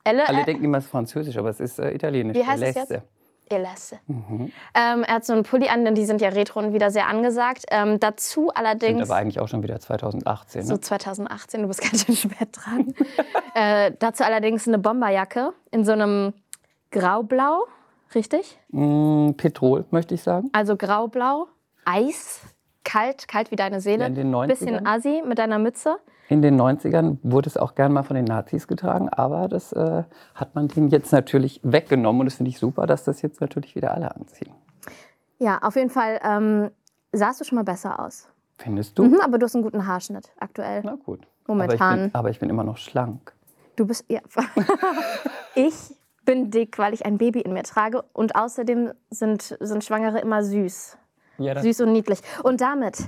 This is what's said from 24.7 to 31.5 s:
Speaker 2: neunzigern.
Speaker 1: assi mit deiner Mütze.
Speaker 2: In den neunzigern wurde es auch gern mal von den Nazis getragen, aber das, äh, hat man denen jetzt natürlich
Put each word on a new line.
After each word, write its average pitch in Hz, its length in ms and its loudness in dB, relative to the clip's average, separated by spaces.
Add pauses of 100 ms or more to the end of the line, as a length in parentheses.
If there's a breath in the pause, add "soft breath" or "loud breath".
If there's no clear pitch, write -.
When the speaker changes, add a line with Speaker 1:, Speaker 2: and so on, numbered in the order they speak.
Speaker 2:
neunzigern. 202 120 -4
Speaker 1:
assi 285 380 0
mit 233 140 -2
deiner 220 200 0
Mütze. 247 380 0 (320 soft breath)
Speaker 2:
In 151 140 6
den 143 120 8
neunzigern 147 680 2
wurde 135 260 2
es - 80 -4
auch - 160 0
gern 139 180 4
mal 139 120 2
von 139 120 -4
den 127 100 0
Nazis 113 420 -4
getragen, 185 420 -2
aber 156 400 -2
das, - 240 -6
äh, 165 300 0 (320 loud breath)
hat - 200 -8
man 147 120 0
denen 151 220 4
jetzt - 220 4
natürlich 135 520 0